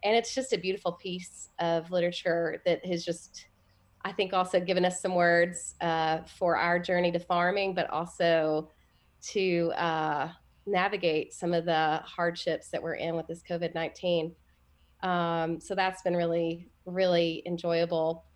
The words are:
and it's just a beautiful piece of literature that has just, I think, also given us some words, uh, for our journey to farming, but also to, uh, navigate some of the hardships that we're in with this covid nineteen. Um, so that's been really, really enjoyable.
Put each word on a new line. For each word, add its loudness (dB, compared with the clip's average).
and 4
it's 0
just -2
a 0
beautiful -2
piece -10
of 0
literature 0
that 2
has -2
just, -8
I -6
think, -2
also 2
given 2
us 2
some -2
words, 4
uh, 0
for 2
our 2
journey 2
to 0
farming, 0
but 0
also 0
to, 2
uh, 0
navigate 0
some -2
of 0
the 2
hardships -4
that -6
we're -4
in -4
with -6
this -10
covid -4
nineteen. -2
Um, 0
so -6
that's 0
been 2
really, 0
really 2
enjoyable. 0